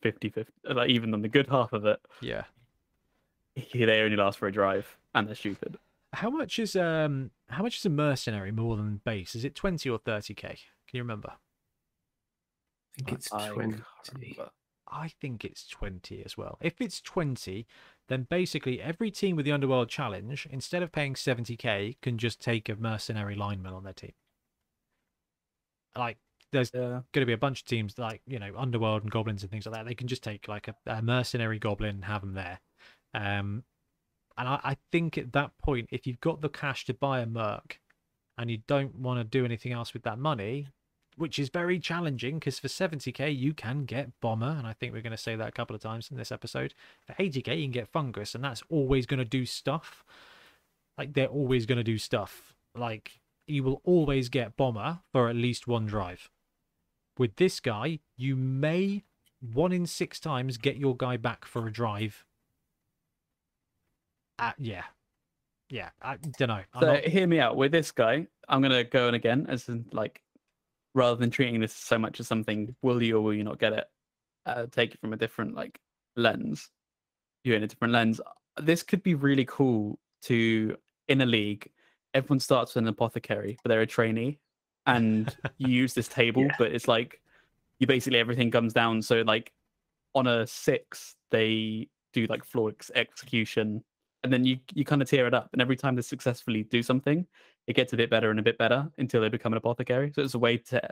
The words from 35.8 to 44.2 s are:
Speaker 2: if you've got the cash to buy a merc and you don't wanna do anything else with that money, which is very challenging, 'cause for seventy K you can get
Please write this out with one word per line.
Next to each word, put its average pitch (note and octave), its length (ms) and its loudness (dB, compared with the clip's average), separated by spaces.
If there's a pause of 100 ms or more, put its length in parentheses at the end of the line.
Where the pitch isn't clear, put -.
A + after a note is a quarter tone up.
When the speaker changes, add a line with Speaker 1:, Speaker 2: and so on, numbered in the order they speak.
Speaker 2:
if - 160 -8
you've B2 140 -6
got D#3 220 -2
the D3+ 60 0
cash - 380 -6
to B2+ 80 -2
buy C3+ 240 0
a A#2 80 -2
merc A2+ 540 -6 (560)
and A#2+ 120 -6
you A2+ 100 -2 (100)
don't C#3 260 0
wanna B2 300 -2
do B2+ 200 2
anything A#2 280 -4
else A#2+ 200 -8
with A#2 120 -10
that A2 160 -4
money, C#3 480 -4 (480)
which D3 240 -4
is C#3 80 -2
very F3 320 0
challenging, D3+ 580 -4
'cause - 220 -4
for C3+ 80 -6
seventy D#3+ 420 -4
K C3+ 220 -4
you C#3 200 0
can C#3 320 -4
get B2+ 360 -6